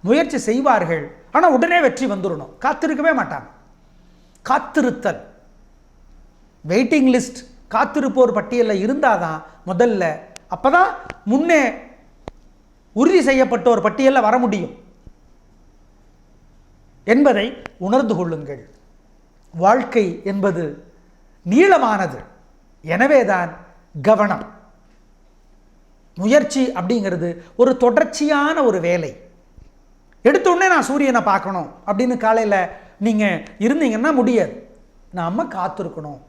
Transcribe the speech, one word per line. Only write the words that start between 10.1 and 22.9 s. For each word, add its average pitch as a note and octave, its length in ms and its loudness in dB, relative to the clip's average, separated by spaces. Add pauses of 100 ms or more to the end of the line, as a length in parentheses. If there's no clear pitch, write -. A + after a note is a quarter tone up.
அப்பதான் D#4 400 2 (360)
முன்னே C#4 480 2 (1200)
உறுதி E4+ 300 4
செய்யப்பட்டோர் B3 600 2
பட்டியல்ல C4 400 2
வர A3 160 2
முடியும் G#3 380 -2 (2250)
என்பதை B3 580 2 (160)
உணர்ந்து G#3 380 0
கொள்ளுங்கள். D#3+ 540 -8 (840)
வாழ்க்கை G3+ 680 0
என்பது G3 600 -4 (680)
நீளமானது, A3 680 2 (640)
எனவேதான் F#3+ 760 0 (440)